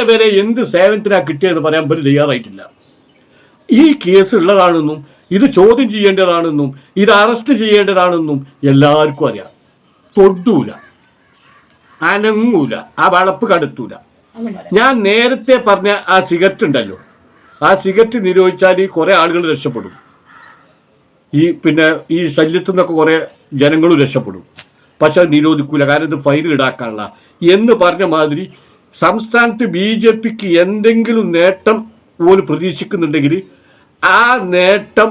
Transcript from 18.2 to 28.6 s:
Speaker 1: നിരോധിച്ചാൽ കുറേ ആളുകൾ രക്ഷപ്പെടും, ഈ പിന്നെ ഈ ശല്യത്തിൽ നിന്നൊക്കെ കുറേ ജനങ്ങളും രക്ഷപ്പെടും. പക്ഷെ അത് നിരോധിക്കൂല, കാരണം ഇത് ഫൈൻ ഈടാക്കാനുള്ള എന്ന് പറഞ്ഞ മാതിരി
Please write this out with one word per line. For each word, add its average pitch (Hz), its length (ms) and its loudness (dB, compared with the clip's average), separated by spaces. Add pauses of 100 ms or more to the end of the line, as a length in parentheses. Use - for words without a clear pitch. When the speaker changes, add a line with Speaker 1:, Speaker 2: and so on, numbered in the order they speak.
Speaker 1:
നിരോധിച്ചാൽ 185 520 2 (160)
കുറേ 165 260 0
ആളുകൾ 170 200 -2 (100)
രക്ഷപ്പെടും, 117 420 -8 (1400)
ഈ 147 100 2 (200)
പിന്നെ 160 240 2 (240)
ഈ 165 80 -2 (180)
ശല്യത്തിൽ 170 340 -2
നിന്നൊക്കെ 175 220 -2
കുറേ 160 220 2 (380)
ജനങ്ങളും 156 500 2
രക്ഷപ്പെടും. 104 400 -6 (580)
പക്ഷെ 156 200 2
അത് 165 120 2
നിരോധിക്കൂല, 147 560 0
കാരണം 151 200 -2
ഇത് 147 180 -6
ഫൈൻ 151 260 0
ഈടാക്കാനുള്ള 123 500 -4 (380)
എന്ന് 202 320 2
പറഞ്ഞ 180 320 0 (100)
മാതിരി 156 300 -2 (500)